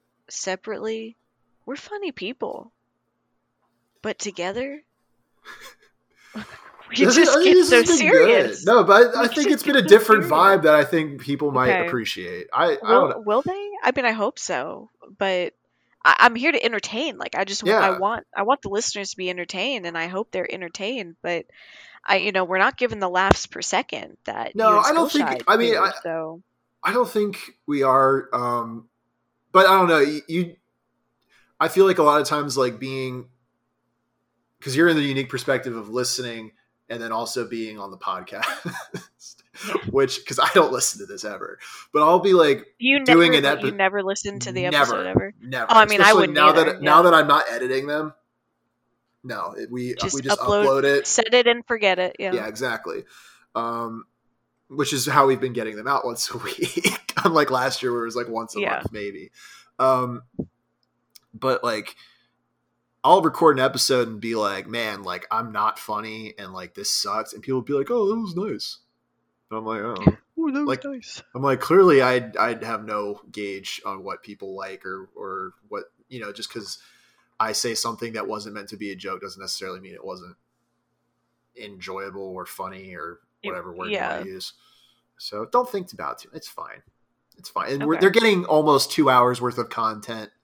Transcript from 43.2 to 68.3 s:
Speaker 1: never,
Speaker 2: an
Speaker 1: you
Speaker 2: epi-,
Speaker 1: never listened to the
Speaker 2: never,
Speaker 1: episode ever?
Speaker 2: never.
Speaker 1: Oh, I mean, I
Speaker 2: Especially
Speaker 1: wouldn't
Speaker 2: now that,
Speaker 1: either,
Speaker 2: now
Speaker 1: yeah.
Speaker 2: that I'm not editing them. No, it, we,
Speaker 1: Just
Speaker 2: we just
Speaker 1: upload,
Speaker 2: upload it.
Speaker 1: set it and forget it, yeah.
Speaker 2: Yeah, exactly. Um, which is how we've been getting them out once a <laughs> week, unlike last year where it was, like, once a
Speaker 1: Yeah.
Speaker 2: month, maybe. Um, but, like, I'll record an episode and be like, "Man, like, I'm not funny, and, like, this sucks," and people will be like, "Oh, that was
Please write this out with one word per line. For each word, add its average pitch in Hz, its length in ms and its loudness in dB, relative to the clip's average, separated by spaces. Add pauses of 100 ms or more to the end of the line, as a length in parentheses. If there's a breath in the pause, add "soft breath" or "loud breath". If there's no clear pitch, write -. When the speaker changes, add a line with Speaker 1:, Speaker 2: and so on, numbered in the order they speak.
Speaker 1:
never, 143 240 4
Speaker 2:
an - 60 -6
Speaker 1:
you - 80 -2
Speaker 2:
epi-, 202 80 -6
Speaker 1:
never 196 260 0
listened 202 400 -8
to 196 80 -8
the 185 120 -6
Speaker 2:
never, 180 140 -2
Speaker 1:
episode 123 300 2
ever? - 340 -2
Speaker 2:
never. 240 280 -6
Speaker 1:
Oh, 233 60 6
I 214 100 10
mean, 208 160 2
I - 20 8
Speaker 2:
Especially 208 180 8
Speaker 1:
wouldn't 156 160 0
Speaker 2:
now 151 140 8
that, 160 160 6
Speaker 1:
either, 147 140 -2
Speaker 2:
now 147 160 6
Speaker 1:
yeah. 170 60 10
Speaker 2:
that 175 100 8
I'm 151 140 6
not 147 220 4
editing 131 380 -4
them. 151 260 -6 (1120)
No, 107 340 -8
it, 110 140 -12
we, 123 240 -6
Speaker 1:
Just - 200 -6
Speaker 2:
we 135 60 -6
just 202 180 0
Speaker 1:
upload, 208 260 2
Speaker 2:
upload 135 180 2
it. 139 240 2
Speaker 1:
set 226 260 0
it 240 140 4
and 240 180 0
forget 208 340 0
it, 180 200 -4
yeah. 185 140 -4
Speaker 2:
Yeah, 107 140 -4
exactly. 117 580 -8 (500 soft breath)
Um, 117 500 -8 (600)
which 139 240 -4
is 135 140 -2
how 139 220 4
we've 131 120 2
been 127 140 -4
getting 110 240 -8
them 113 100 -10
out 139 160 -2
once 117 280 -6
a 127 60 -10
<laughs> - 20 -12
week, - 720 -6 (100)
unlike 156 280 2
last 131 300 -2
year 123 120 -2
where 120 80 -4
it 117 60 -6
was, 113 100 -10
like, 120 100 -4
once 113 280 -10
a - 40 -6
Speaker 1:
Yeah. 196 180 -4
Speaker 2:
month, - 140 -10
maybe. 101 400 -12 (480 loud breath)
Um, 127 440 0 (1080)
but, 131 300 -4
like, 110 320 -6 (1080 soft breath)
I'll 175 160 6
record 156 360 2
an 131 60 2
episode 127 440 0
and 110 140 -14
be 113 140 -8
like, 98 320 -4
"Man, 107 360 -8
like, 90 260 -10
I'm 110 220 -6
not 107 280 -2
funny, 110 580 -10
and, 95 160 -16
like, 90 200 -14
this 101 160 -8
sucks," - 440 -6
and - 100 -18
people 131 160 -4
will 123 60 -6
be 143 80 -4
like, 139 180 -2
"Oh, 220 160 0
that 214 120 -2
was 190 160 -8